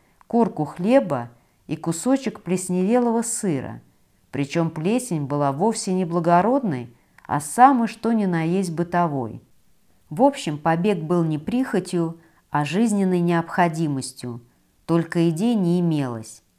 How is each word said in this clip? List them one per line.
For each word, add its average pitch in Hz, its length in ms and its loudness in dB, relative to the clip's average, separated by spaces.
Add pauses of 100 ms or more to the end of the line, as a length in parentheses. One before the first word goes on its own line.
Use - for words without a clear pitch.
(260)
корку 214 380 0
хлеба 175 680 0 (360)
и 156 100 -6
кусочек 220 640 -2
плесневелого 196 800 0
сыра. 135 580 -4 (500)
Причем 160 400 -2
плесень 170 560 -2
была 143 260 0
вовсе 196 400 -2
не 185 120 0
благородной, 175 880 0 (320)
а 147 140 -2
самой 240 480 4
что - 240 -4
ни 220 120 0
на 170 180 0
есть 175 300 0
бытовой. 151 680 -2 (680)
В 151 120 0
общем, 208 360 2
побег 170 400 2
был 165 260 0
не 156 140 0
прихотью, 180 800 -2 (320)
а 147 140 0
жизненной 190 560 2
необходимостью. 160 1200 -2 (460)
Только 170 440 2
идей 214 240 0
не 180 260 2
имелось. 135 600 -2 (160)